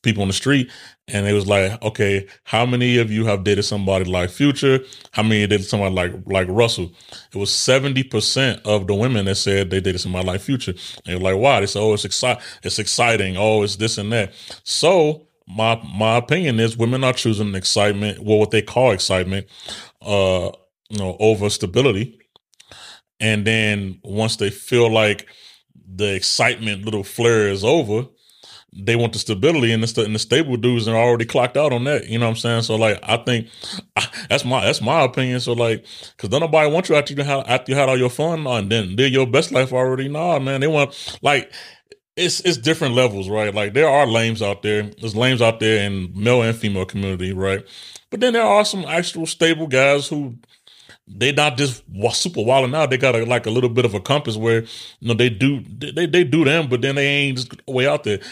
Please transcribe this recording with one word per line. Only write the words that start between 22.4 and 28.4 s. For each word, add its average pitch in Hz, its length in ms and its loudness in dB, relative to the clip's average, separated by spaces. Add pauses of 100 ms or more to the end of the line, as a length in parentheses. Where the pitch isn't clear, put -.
And 107 260 0
then 107 580 0
once 110 340 -4
they 101 120 0
feel 117 420 2
like 107 360 0 (600)
the 95 280 -2
excitement 107 680 -2
little 107 200 -4
flare 113 440 2
is 98 160 -2
over, 123 440 2 (720)